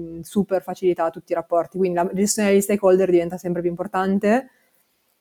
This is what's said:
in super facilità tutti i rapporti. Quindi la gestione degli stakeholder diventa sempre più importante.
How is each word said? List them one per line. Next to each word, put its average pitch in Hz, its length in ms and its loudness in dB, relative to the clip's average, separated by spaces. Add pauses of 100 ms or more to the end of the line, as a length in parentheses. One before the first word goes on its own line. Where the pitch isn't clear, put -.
(160)
in 165 80 -14
super 190 400 -2
facilità 175 480 -2
tutti - 220 -8
i - 20 0
rapporti. 165 420 -2
Quindi 180 200 0
la 175 140 0
gestione 202 380 0
degli 202 120 4
stakeholder 190 500 2
diventa 175 260 2
sempre 175 240 -4
più 175 80 -2
importante. 196 800 -2 (720)